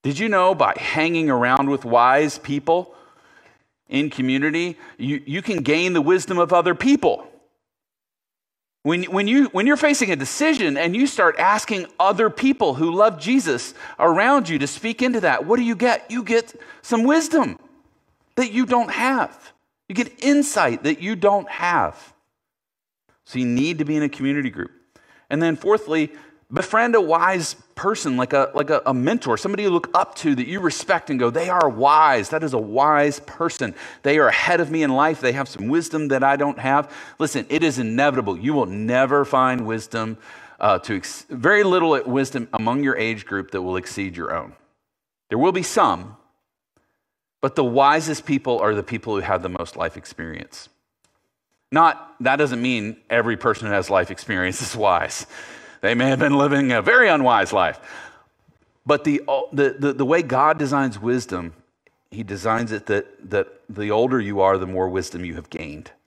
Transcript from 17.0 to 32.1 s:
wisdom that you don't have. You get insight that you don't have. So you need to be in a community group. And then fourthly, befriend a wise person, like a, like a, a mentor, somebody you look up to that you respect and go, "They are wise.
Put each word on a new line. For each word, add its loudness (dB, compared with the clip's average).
wisdom 2
that -2
you 0
don't 0
have. -2
You -14
get -6
insight 2
that -2
you -4
don't 0
have. -2
So -8
you 0
need 0
to 0
be -2
in 0
a 0
community -4
group. -10
And -2
then 0
fourthly, 0
befriend 0
a 6
wise 0
person, -2
like 0
a, 2
like -2
a, 2
a 2
mentor, 0
somebody -2
you 2
look 0
up 0
to 0
that -2
you -6
respect -2
and -2
go, 2
"They -4
are 4
wise. 4